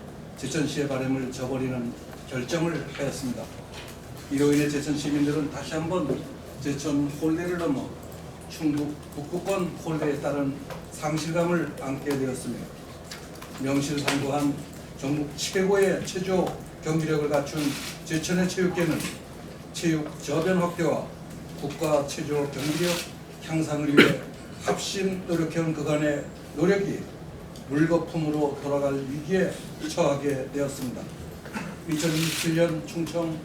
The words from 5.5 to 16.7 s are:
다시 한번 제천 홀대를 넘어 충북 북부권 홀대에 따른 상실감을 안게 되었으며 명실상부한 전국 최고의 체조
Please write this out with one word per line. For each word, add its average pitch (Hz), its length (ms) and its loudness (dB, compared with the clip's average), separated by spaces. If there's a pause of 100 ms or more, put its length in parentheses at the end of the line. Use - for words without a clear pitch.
다시 117 220 -8
한번 160 480 0 (400)
제천 143 460 0 (140)
홀대를 175 360 2
넘어 147 320 0 (600)
충북 147 460 0 (200)
북부권 175 520 0 (180)
홀대에 151 360 0
따른 143 340 0 (380)
상실감을 160 880 2
안게 135 360 0
되었으며 123 380 -2 (1080)
명실상부한 139 920 2 (440)
전국 147 380 0
최고의 190 680 4
체조 180 520 0 (260)